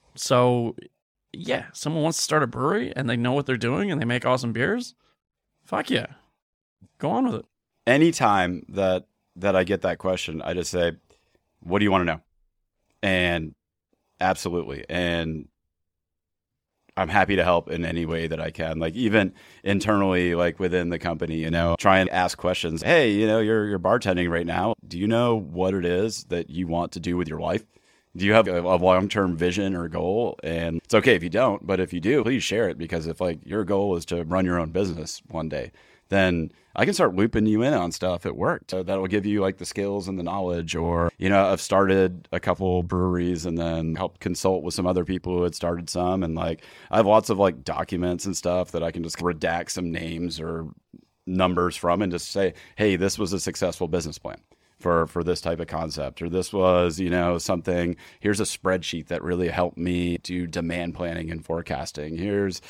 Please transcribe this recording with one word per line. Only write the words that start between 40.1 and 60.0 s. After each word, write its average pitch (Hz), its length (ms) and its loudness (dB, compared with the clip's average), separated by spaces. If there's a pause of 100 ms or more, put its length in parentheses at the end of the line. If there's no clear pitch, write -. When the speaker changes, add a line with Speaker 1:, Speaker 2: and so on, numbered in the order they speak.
Speaker 2:
the 87 60 -6
knowledge. 87 500 -4
Or, 85 440 0
you 92 100 0
know, 98 180 6
I've 92 140 0
started 95 720 2
a 90 80 -4
couple 90 420 0
breweries 90 640 0
and 82 100 -2
then 82 380 -2
helped 87 240 -6
consult 92 460 -2
with 87 100 -6
some 90 120 -2
other 90 180 2
people 90 320 -4
who 87 80 2
had 85 100 -2
started 87 340 -4
some. 90 360 0
And, 82 100 -4
like, 82 300 -4 (260)
I - 60 0
have 107 100 6
lots 110 240 6
of, 98 80 0
like, 87 240 2
documents 87 640 -4
and 92 100 -4
stuff 90 360 -2
that 82 100 -2
I 85 80 -2
can 82 140 -6
just 82 140 -10
redact 85 520 -2
some 90 220 -6
names 82 480 -6
or 82 280 -8 (580)
numbers 90 500 2
from 87 260 2
and 95 80 -2
just 87 200 -6
say, 95 240 0 (220)
"Hey, 104 200 2
this 95 220 0
was 95 140 -2
a 92 80 -2
successful 90 460 -4
business 80 320 -4
plan - 220 -12 (400)
for, 85 260 2
for 87 180 -4
this 87 160 0
type 85 200 -4
of 82 80 -8
concept," 78 520 -6
or 85 80 -4
this 87 240 -4
was, 90 480 4
you 90 80 0
know, 87 300 2
something, 87 580 -2 (240)
here's 101 200 0
a 101 40 0
spreadsheet 87 640 -2
that 85 160 -4
really 87 260 0
helped 87 300 -2
me 87 400 -2